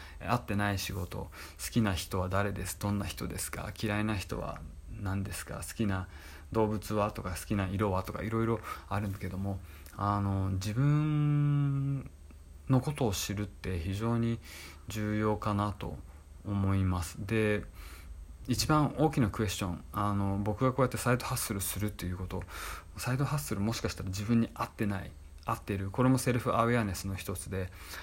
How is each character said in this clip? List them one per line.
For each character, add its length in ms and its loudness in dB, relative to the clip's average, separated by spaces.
合 80 4
っ 60 2
て 160 0
な 160 4
い 60 0
仕 120 -4
事、 260 -6
好 120 -8
き 100 4
な 120 4
人 260 -2
は 80 2
誰 240 2
で 140 -4
す？ 120 -6
ど 140 0
ん 80 2
な 60 -2
人 240 -6
で 100 -6
す 100 -6
か？ 220 -6
嫌 200 2
い 40 0
な 120 2
人 240 -4
は 180 -6
何 220 0
で 80 -6
す 140 -8
か？ 200 -8
好 100 -8
き 100 2
な 220 0
動 140 4
物 300 0
は 160 4
と 100 -8
か、 100 -4
好 140 -6
き 100 2
な 120 2
色 240 2
は 100 2
と 100 -4
か、 120 -4
い 60 -2
ろ 140 2
い 40 2
ろ 120 2
あ 120 0
る 80 -2
ん 40 -2
だ 80 -6
け 100 -4
ど 80 -4
も、 220 -2
あ 240 2
の、 340 2
自 200 -2
分 1400 4
の 120 6
こ 100 -2
と 160 2
を 40 4
知 240 -2
る 80 0
っ 20 -4
て 320 -4
非 160 -2
常 240 0
に 220 2
重 320 0
要 160 4
か 180 0
な 240 2
と 180 -6
思 280 4
い 80 4
ま 200 2
す。 160 -10
で、 440 2
一 200 0
番 300 6
大 140 6
き 100 2
な 80 4
ク 140 0
エ 40 2
ス 100 -4
チ 60 -2
ョ 60 0
ン、 140 -6
あ 180 2
の、 320 2
僕 220 0
が 60 4
こ 100 2
う 0 -
や 60 6
っ 20 0
て 80 -4
サ 160 2
イ 60 4
ド 80 -6
ハ 80 -2
ッ 20 0
ス 160 -2
ル 80 -2
す 180 -4
る 80 2
っ 40 0
て 160 -6
い 60 -2
う 40 -6
こ 80 -6
と、 160 -4
サ 160 0
イ 40 2
ド 80 2
ハ 100 0
ッ 40 2
ス 140 -4
ル 80 0
も 120 4
し 80 -4
か 80 2
し 40 -4
た 80 -8
ら 80 -4
自 140 -2
分 180 6
に 140 2
合 80 -2
っ 80 -6
て 160 0
な 140 0
い、 100 -8
合 80 2
っ 80 -4
て 160 -2
る、 140 -2
こ 100 2
れ 80 8
も 80 8
セ 160 2
ル 60 2
フ 160 2
ア 100 6
ウ 40 4
ェ 120 6
ア 20 4
ネ 120 0
ス 100 -6
の 80 -2
一 220 -4
つ 160 -8
で、 200 -2